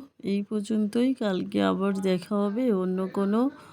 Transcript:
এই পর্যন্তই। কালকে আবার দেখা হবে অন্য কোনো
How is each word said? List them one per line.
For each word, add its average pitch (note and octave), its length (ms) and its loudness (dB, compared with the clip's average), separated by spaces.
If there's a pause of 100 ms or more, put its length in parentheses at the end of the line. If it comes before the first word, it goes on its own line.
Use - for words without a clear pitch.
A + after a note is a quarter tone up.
(240)
এই G3+ 200 0
পর্যন্তই। G#3+ 680 0
কালকে G3 500 -2
আবার F#3+ 380 2
দেখা F#3 340 0
হবে G3+ 280 0 (100)
অন্য F#3 340 0
কোনো G3 320 0 (340)